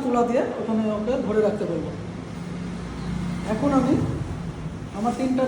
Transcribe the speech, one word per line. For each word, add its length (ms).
তুলা 260
দিয়ে 140
ওখানে 220
ওকে 160
ধরে 220
রাখতে 240
বলবো। 180
এখন 160
আমি, 140
আমার 220
তিনটা 280